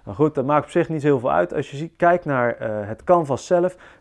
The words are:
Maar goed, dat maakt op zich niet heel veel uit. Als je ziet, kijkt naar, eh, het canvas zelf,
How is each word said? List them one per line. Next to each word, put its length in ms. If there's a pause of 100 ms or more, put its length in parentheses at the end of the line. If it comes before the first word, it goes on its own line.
Maar 120
goed, 200
dat 100
maakt 200
op 60
zich 180
niet 140
heel 160
veel 120
uit. 220
Als 180
je 60
ziet, 180
kijkt 300
naar, 300
eh, 320
het 160
canvas 420
zelf, 300 (260)